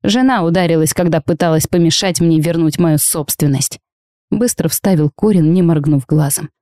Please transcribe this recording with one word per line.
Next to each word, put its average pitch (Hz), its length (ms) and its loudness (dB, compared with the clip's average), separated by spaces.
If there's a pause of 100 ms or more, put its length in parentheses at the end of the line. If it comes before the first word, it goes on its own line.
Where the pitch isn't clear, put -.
«Жена 240 400 0
ударилась, 165 500 0
когда 170 260 0
пыталась 160 460 -2
помешать 170 540 0
мне 165 200 2
вернуть 165 380 -2
мою 160 200 2
собственность», - 840 -4 (500)
быстро 226 380 -2
вставил 151 420 0
Корин, 180 420 2
не 185 100 2
моргнув 151 440 0
глазом. 151 440 -2 (120)